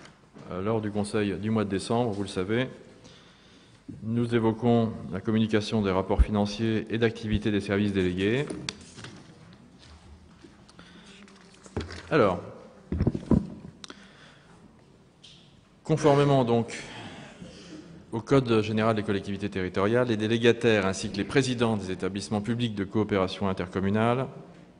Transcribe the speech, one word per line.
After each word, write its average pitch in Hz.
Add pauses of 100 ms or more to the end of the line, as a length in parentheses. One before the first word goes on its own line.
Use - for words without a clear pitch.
(500)
euh, 90
lors 110
du 107
Conseil 104
du 104
mois 110
de 98
décembre, 113
vous 101
le 95
savez, 110 (1300)
nous 117
évoquons 113 (200)
la 92
communication 110
des 95
rapports 92
financiers 107
et 113
d'activité 110
des 101
services 101
délégués. 95 (3750)
Alors, 101 (3500)
conformément 143
donc 117 (1300)
au 113
Code 117
général 110
des 104
collectivités 98
territoriales, 98
les 113
délégataires 110
ainsi 95
que 92
les 98
présidents 120
des 92
établissements 95
publics 117
de 101
coopération 101
intercommunale 101 (520)